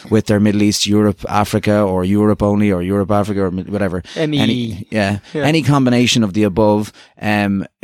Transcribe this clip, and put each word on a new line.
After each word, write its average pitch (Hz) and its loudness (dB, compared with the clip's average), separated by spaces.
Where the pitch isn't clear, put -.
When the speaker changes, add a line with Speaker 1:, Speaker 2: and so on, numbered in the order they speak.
Speaker 1:
with 107 2
their 104 2
Middle 104 2
East, 104 2
Europe, 104 0
Africa, 104 0
or 92 0
Europe 104 2
only, 104 2
or 87 -2
Europe, 98 -2
Africa, 101 0
or 95 0
mi-, 90 -6
whatever. 95 -4
Speaker 2:
M 156 -2
E 147 -2
E. - 0
Speaker 1:
Any, 113 -4
yeah, 104 -2
Speaker 2:
Yeah. 151 -4
Speaker 1:
any 156 2
combination 123 2
of 98 -2
the 107 0
above, 104 0
um, 101 -2